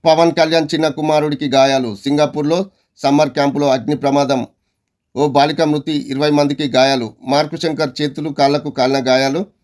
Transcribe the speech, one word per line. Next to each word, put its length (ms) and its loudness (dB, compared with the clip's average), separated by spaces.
పవన్ 280 4
కళ్యాణ్ 420 0
చిన్న 140 0
కుమారుడికి 600 -2
గాయాలు. 480 2
సింగపూర్లో 720 -2
సమ్మర్ 340 2
క్యాంపులో 400 0
అగ్ని 260 0
ప్రమాదం. 500 0
ఓ 120 0
బాలిక 340 0
మృతి, 300 -2
ఇరవై 380 -2
మందికి 380 0
గాయాలు. 540 0
మార్కు 340 -2
శంకర్ 460 -4
చేతులు, 260 -6
కాళ్లకు 420 0
కాలిన 380 0
గాయాలు. 380 0